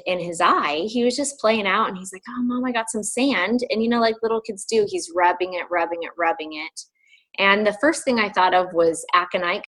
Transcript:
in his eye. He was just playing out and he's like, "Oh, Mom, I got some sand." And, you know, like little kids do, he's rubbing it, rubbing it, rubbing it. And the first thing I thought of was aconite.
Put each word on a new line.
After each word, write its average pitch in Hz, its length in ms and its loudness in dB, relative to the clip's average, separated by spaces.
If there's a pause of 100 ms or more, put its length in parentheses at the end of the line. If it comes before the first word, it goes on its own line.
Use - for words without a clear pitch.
in 180 120 -2
his 170 220 -4
eye. 185 460 2
He 240 160 0
was 247 120 2
just 285 240 -4
playing 220 280 2
out 196 220 2
and 196 80 -8
he's 190 140 -12
like, 190 160 -18
"Oh, 247 140 -8
Mom, 247 240 -2
I 254 60 0
got 226 180 -2
some 214 140 -4
sand." 233 560 0 (100)
And, 214 140 0
you 226 60 2
know, 240 120 2
like 226 220 2
little 226 180 0
kids 202 240 -10
do, 214 240 2
he's 175 260 -8
rubbing 180 380 2
it, 170 160 -6
rubbing 170 320 -2
it, 160 160 -8
rubbing 160 360 -2
it. 156 280 -12 (580)
And 196 280 4
the 202 140 0
first 320 220 2
thing 240 160 2
I 208 100 0
thought 185 260 4
of 180 180 2
was 165 400 2
aconite. 180 560 0